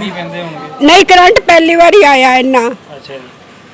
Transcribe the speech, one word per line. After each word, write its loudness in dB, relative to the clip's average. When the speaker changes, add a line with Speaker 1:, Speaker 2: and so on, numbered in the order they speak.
Speaker 1:
ਮੀਂਹ -10
ਪੈਂਦੇ -12
ਹੋਣਗੇ? -6
Speaker 2:
ਨਹੀਂ, 4
ਕਰੰਟ 2
ਪਹਿਲੀ 0
ਵਾਰੀ 4
ਆਇਆ 2
ਇੰਨਾ। 0
Speaker 1:
ਅੱਛਾ -14
ਜੀ। -16